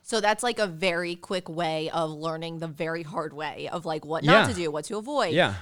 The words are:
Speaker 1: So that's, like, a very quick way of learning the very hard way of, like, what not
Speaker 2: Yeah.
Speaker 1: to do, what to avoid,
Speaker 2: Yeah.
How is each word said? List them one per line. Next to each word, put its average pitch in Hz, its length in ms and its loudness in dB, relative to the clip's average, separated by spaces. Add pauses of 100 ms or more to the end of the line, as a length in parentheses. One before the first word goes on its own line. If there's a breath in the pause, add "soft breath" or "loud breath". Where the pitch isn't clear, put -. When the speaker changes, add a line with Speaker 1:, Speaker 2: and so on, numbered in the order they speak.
Speaker 1:
So - 180 -2
that's, 214 240 2
like, 240 160 0
a 208 80 2
very 175 480 0
quick 185 320 -4
way 160 420 -2
of 160 200 0
learning 160 500 -6
the 165 80 -4
very 165 340 -4
hard 156 300 -6
way 147 400 -6
of, 170 120 -6
like, 156 200 -4
what 156 180 -4
not 156 240 8
Speaker 2:
Yeah. - 60 0
Speaker 1:
to - 20 -2
do, 170 160 -2
what 151 140 -2
to - 140 -4
avoid, 226 340 0
Speaker 2:
Yeah. 143 300 4